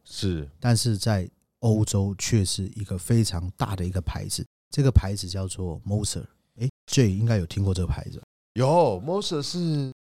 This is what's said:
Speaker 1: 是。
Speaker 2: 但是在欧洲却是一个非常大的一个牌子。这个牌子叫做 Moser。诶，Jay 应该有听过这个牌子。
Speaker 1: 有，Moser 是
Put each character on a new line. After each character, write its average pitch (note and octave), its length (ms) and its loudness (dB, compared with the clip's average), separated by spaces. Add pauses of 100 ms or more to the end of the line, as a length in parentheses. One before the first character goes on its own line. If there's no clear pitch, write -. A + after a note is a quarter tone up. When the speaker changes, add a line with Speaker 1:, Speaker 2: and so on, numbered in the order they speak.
Speaker 1:
是。 E2 460 -4 (100)
Speaker 2:
但 A#2+ 160 4
是 A2 220 0
在 F#2+ 320 0 (300)
欧 G#2+ 260 4
洲 G2+ 320 0
却 G#2+ 260 2
是 F#2 200 -2 (120)
一 G#2 80 -8
个 G2 140 -6
非 A#2 260 2
常 F2+ 320 -2
大 G#2+ 200 -4
的 F2+ 100 -4
一 F2+ 40 -2
个 F2+ 120 -2
牌 - 260 -6
子。 - 180 -6 (240)
这 D3 120 -2
个 C3+ 100 4
牌 G2+ 240 6
子 F#2+ 140 -8
叫 F#2+ 180 -4
做 F2+ 360 -6
Moser。 G2+ 420 -2 (300)
诶， B2+ 140 -4 (180)
Jay B2+ 200 4
应 G2 180 2
该 A#2 120 2
有 F2 80 0
听 G2+ 180 -2
过 F#2+ 100 2
这 F2+ 80 0
个 E2+ 60 0
牌 - 220 -4
子。 - 120 -14 (320)
Speaker 1:
有， C3 520 4
Moser F3+ 360 -2
是 D3+ 520 -2 (120)